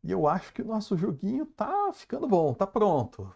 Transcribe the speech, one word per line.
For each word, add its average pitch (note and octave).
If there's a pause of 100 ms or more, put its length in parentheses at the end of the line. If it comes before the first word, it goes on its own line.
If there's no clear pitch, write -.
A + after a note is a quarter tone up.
E -
eu D3
acho F3
que -
o -
nosso G#3+
joguinho G3+
tá F#4
ficando -
bom, E3
tá G3
pronto. C#3+